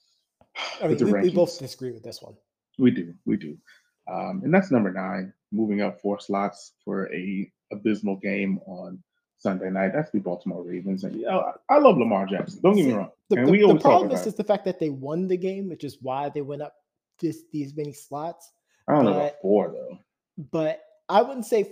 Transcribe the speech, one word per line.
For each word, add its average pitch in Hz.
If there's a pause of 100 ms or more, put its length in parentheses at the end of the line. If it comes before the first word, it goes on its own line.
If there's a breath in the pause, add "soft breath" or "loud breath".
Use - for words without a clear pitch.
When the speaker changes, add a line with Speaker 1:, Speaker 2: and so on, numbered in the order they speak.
(800 loud breath)
Speaker 1:
I 185
Speaker 2:
with 156
Speaker 1:
mean, 196
Speaker 2:
the 180
Speaker 1:
we, 180
we 156
both 170
Speaker 2:
rankings. -
Speaker 1:
disagree 127
with 113
this -
one. 107 (420)
Speaker 2:
We 127
do, 82 (120)
we 110
do. 76 (540 soft breath)
Um, 95
and 147
that's 190
number 107
nine, 95 (180)
moving 104
up 101
four 101
slots - (100)
for 98
a 95 (200)
abysmal 104
game 98
on 90 (340)
Sunday 95
night. 95
That's 151
the 104
Baltimore 87
Ravens. 92
And, -
you -
know, - (160)
I, 269
I 294
love 247
Lamar 131
Jackson. -
Don't 196
get 180
me 127
Speaker 1:
See, 107
Speaker 2:
wrong. 95 (180)
Speaker 1:
the, 131
Speaker 2:
And 123
Speaker 1:
the, 156
Speaker 2:
we 196
Speaker 1:
the 208
Speaker 2:
always 160
talk 277
Speaker 1:
problem 190
is -
Speaker 2:
about -
it. -
Speaker 1:
just 214
the 214
fact 202
that 185
they 156
won 147
the 185
game, 190
which 165
is 139
why 135
they 147
went 143
up 147 (460)
this, 160
these 147
many 147
slots. 151 (360)
Speaker 2:
I 139
don't 147
know 107
about 147
Speaker 1:
But, -
Speaker 2:
four, 95
though. - (520)
Speaker 1:
but 160 (280)
I 196
wouldn't 254
say 214